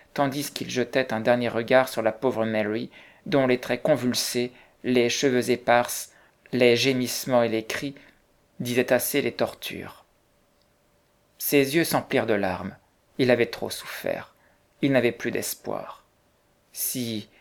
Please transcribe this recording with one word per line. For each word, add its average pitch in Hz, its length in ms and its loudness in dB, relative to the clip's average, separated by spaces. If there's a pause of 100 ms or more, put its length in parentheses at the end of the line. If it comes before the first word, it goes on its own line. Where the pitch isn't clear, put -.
(140)
tandis 139 380 -2
qu'il - 180 -8
jetait 127 440 -2
un 110 60 -2
dernier 120 300 2
regard 117 400 2
sur 117 120 -6
la 110 100 2
pauvre 113 340 0
Mary, 110 440 -2 (360)
dont 135 220 2
les 123 120 4
traits 123 220 -4
convulsés, 123 720 0 (300)
les 123 260 4
cheveux 123 400 0
épars, 120 420 2 (640)
les 120 240 6
gémissements 127 680 2
et 113 60 0
les 110 160 -2
cris 139 300 -8 (640)
disaient 123 340 0
assez 127 280 0
les 120 120 -2
tortures. - 720 -8 (1300)
Ses 139 380 2
yeux 165 80 2
s'emplirent 127 440 -2
de 110 60 2
larmes. 95 440 -4 (400)
Il 123 140 4
avait 117 140 4
trop - 240 -8
souffert. - 680 -10 (460)
Il 139 100 2
n'avait 120 200 4
plus - 200 -6
d'espoir. - 720 -8 (680)
Si 117 580 -6 (120)